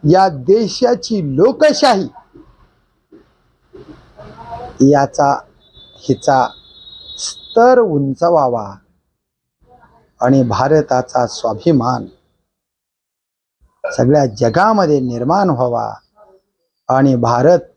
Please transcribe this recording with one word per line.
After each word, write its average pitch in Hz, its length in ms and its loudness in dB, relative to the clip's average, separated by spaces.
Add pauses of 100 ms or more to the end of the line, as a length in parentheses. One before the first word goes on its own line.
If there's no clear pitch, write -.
या 185 200 4
देशाची 196 1040 -2
लोकशाही 254 720 2 (2750)
याचा, 139 420 0 (640)
हिचा 131 520 -2 (680)
स्तर - 640 0
उंचावावा 139 960 -2 (1500)
आणि 131 220 2
भारताचा 127 840 -2
स्वाभिमान 120 800 -2 (1900)
सगळ्या 139 280 2
जगामध्ये 151 760 0
निर्माण 127 500 -2
व्हावा 120 440 -4 (960)
आणि 135 260 2
भारत 120 440 2 (180)